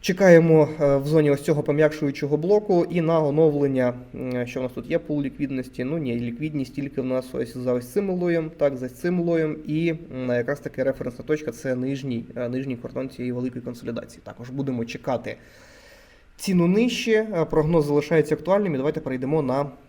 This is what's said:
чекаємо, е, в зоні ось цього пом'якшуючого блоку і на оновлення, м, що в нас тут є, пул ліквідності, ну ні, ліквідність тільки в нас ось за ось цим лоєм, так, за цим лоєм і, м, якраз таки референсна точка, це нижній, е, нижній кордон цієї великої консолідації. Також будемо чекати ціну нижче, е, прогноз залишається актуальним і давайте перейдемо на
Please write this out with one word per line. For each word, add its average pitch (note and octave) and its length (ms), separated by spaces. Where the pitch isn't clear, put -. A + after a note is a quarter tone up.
чекаємо, E3 680
е, C#3 160
в C#3 100
зоні D3+ 240
ось C#3 120
цього D3 200
пом'якшуючого D3 720
блоку F#3 540
і E3+ 100
на D#3+ 200
оновлення, C#3+ 720
м, B2 320
що C3 140
в - 20
нас B2+ 100
тут B2 180
є, D#3+ 80
пул D3+ 240
ліквідності, C3 640
ну D3+ 140
ні, A#2+ 220
ліквідність B2+ 540
тільки C#3 260
в B2+ 40
нас B2+ 280
ось B2+ 240
за B2+ 160
ось B2 160
цим G3+ 220
лоєм, E3+ 460
так, C#3 200
за B2+ 120
цим F3 320
лоєм D#3+ 360
і, D#3+ 280
м, B2+ 160
якраз B2 300
таки C3+ 220
референсна C3+ 420
точка, D3+ 280
це C3 220
нижній, C3 500
е, B2 120
нижній C3 280
кордон C3 320
цієї B2 240
великої B2 320
консолідації. A#2+ 600
Також A#2 260
будемо C3 340
чекати A#2 520
ціну F3+ 280
нижче, A3 680
е, E3 100
прогноз D#3 420
залишається D3+ 480
актуальним F3+ 400
і - 20
давайте D#3 240
перейдемо C3+ 420
на C3+ 280